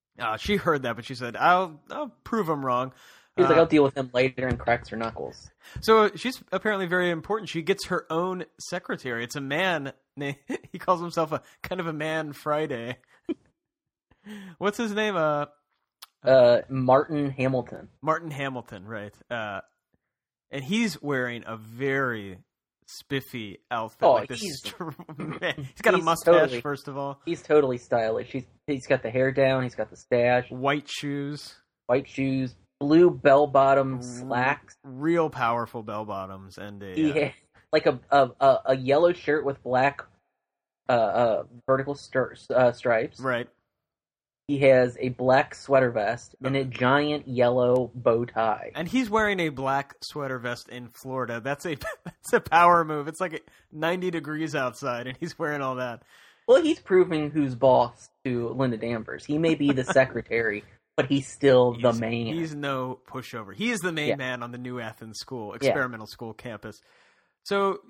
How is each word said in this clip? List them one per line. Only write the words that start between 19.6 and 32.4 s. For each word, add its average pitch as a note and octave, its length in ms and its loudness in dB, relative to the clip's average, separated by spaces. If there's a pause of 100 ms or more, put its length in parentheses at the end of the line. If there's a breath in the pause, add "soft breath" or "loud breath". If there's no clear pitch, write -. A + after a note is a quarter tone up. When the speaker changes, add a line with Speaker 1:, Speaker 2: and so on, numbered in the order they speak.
Speaker 1:
and C#3 100 -8
he's G3 400 -4
wearing B2 460 -4
a A2+ 80 -10
very A2+ 840 -4 (480)
spiffy B2 760 -10 (120)
outfit. A2+ 320 -6
Speaker 2:
Oh, E3 120 8
Speaker 1:
Like G#2 120 0
this C3 140 -10
Speaker 2:
he's E3 180 -8
Speaker 1:
str-, - 240 -12 (200)
<laughs> D3 140 -18
man, D3+ 380 -6
he's - 260 -14
got G#3+ 120 4
a F3 40 4
Speaker 2:
he's E3 80 -2
Speaker 1:
mustache, E3 360 4
Speaker 2:
totally, C3 200 0
Speaker 1:
first C#3+ 280 -8
of C3+ 80 -10
all. C#3 280 -8
Speaker 2:
he's E3+ 160 -6
totally C#3 360 4
stylish. A#2 540 -2
He's, C3+ 120 -6 (240)
he's C3+ 180 -4
got C3 160 2
the A#2 80 -6
hair C3 220 2
down. C3 320 2
He's B2 120 -6
got G#2+ 140 -6
the F2+ 60 -20
stash. B2 560 2
Speaker 1:
White C#3 380 -2
shoes. C#3+ 680 -8 (320)
Speaker 2:
White C3+ 220 0
shoes. C3+ 440 -4 (280)